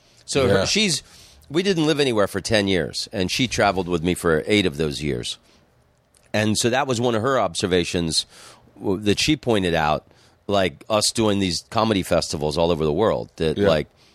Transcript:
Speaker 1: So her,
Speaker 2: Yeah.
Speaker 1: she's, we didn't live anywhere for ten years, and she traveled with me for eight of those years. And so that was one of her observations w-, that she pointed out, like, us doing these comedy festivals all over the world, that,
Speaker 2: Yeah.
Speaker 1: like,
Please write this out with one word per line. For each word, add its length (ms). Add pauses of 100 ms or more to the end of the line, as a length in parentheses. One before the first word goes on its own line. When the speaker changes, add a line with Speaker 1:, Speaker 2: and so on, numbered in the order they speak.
(240)
Speaker 1:
So 240
her, 100
Speaker 2:
Yeah. 60
Speaker 1:
she's, 380 (480)
we 120
didn't 240
live 140
anywhere 260
for 140
ten 280
years, 440
and 180
she 160
traveled 420
with 140
me 120
for 320
eight 200
of 100
those 260
years. 360 (920)
And 260
so 120
that 180
was 120
one 140
of 80
her 160
observations 880 (500)
w-, 260
that 180
she 160
pointed 380
out, 300 (440)
like, 420
us 220
doing 260
these 320
comedy 320
festivals 560
all 140
over 120
the 80
world, 440
that, 220
Speaker 2:
Yeah. 100
Speaker 1:
like, 180 (280)